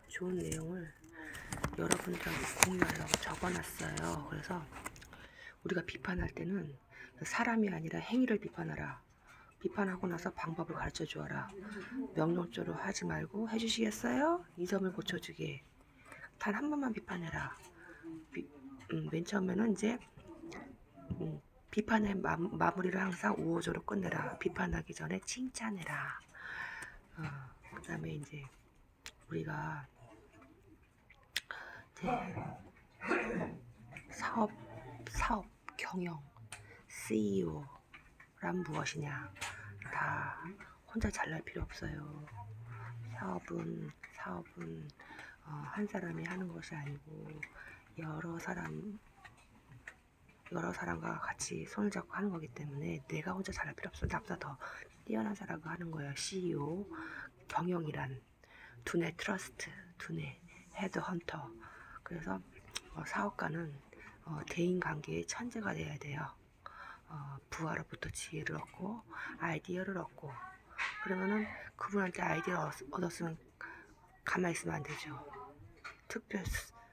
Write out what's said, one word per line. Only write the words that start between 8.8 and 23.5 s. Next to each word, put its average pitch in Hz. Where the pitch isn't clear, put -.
비판하고 190
나서 170
방법을 165
가르쳐 160
주어라. 147
명령조로 170
하지 185
말고 170
"해주시겠어요? 233
이 175
점을 190
고쳐주게." 160
단 202
한 285
번만 277
비판해라. 156
비-, -
음, 160
맨 160
처음에는 196
이제, 214
음, 160
비판의 214
마-, 160
마무리를 175
항상 190
우호적으로 165